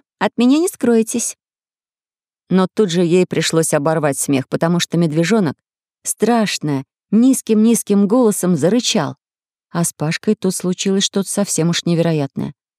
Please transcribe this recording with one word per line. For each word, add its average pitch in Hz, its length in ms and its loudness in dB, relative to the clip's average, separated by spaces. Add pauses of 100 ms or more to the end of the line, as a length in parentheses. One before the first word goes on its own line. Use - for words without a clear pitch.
(200)
от - 180 -4
меня 254 220 4
не 359 100 0
скроетесь». 226 680 -2 (1120)
Но 185 240 2
тут 214 160 2
же 175 140 0
ей 175 220 2
пришлось 160 480 -2
оборвать 151 440 0
смех, 139 300 -2
потому 170 320 0
что - 180 -4
медвежонок 170 600 0 (460)
страшно 190 840 -2 (260)
низким-низким 220 960 2
голосом 196 480 2
зарычал. 165 640 0 (540)
А 170 120 -2
с - 80 -4
Пашкой 170 440 -4
тут 185 200 -2
случилось 190 480 -2
что-то - 260 -4
совсем 170 400 -2
уж 170 140 -2
невероятное. 160 680 -2 (260)